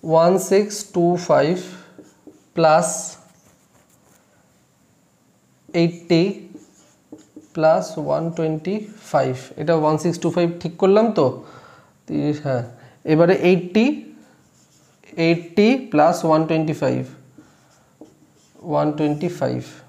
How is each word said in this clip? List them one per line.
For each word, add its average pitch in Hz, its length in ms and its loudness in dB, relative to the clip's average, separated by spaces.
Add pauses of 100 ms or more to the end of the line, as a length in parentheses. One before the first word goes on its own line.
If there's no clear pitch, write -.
(120)
ওয়ান 165 220 4 (160)
সিক্স 202 240 2 (220)
টু 175 100 2 (220)
ফাইভ 151 260 2 (1000)
প্লাস 165 320 4 (3000)
এইটটি 170 400 0 (1300)
প্লাস 160 300 2 (220)
ওয়ান 147 160 -2 (140)
টোয়েন্টি 160 380 -4 (360)
ফাইভ, 131 220 0 (280)
এটা 160 120 0 (100)
ওয়ান 156 200 2
সিক্স 170 200 -2
টু 175 120 0
ফাইভ 175 120 2 (140)
ঠিক 165 200 -8
করলাম 202 240 6 (120)
তো? - 80 2 (800)
তিরিশ, 147 400 -4
হ্যাঁ। 127 180 -4 (480)
এবারে 170 240 4 (140)
এইটটি, 190 360 2 (1400)
এইটটি 170 400 2 (240)
প্লাস 156 240 4 (120)
ওয়ান 156 220 2
টোয়েন্টি 160 320 -2
ফাইভ, 127 180 -2 (1700)
ওয়ান 147 160 0 (100)
টোয়েন্টি 151 320 -2 (100)
ফাইভ। 127 200 -4 (300)